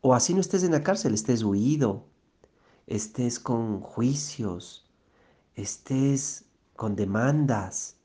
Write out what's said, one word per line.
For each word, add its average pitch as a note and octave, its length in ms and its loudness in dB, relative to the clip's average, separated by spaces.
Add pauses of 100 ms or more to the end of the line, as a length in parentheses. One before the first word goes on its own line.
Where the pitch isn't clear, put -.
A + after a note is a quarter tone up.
O B2+ 120 6
así D3 200 2
no F#3+ 60 4
estés F#3 240 0
en E3+ 80 4
la D3 100 2
cárcel, G#3 320 0
estés A2+ 280 0
huido, A2 640 2 (800)
estés A#2 540 -4
con A2+ 400 -2
juicios, A#2 1040 -4 (680)
estés C3+ 880 -2 (320)
con G#2 180 -4
demandas G#2+ 1080 0